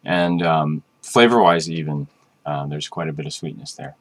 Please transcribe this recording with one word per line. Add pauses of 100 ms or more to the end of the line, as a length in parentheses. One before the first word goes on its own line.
And,
um, (180)
flavor-wise
even, (400)
uh,
there's
quite
a
bit
of
sweetness
there.